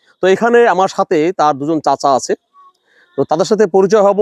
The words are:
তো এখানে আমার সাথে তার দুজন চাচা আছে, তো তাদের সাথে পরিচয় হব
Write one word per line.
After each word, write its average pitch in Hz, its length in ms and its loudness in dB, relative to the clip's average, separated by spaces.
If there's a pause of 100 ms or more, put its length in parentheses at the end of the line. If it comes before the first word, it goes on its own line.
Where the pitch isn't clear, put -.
(220)
তো - 40 0
এখানে 226 400 2
আমার 185 300 0
সাথে 190 220 -2 (140)
তার 151 260 0
দুজন 151 220 -4
চাচা 139 340 -2
আছে, - 180 -4 (880)
তো - 60 0
তাদের 160 260 -2
সাথে 214 160 2
পরিচয় 190 420 2
হব 202 140 0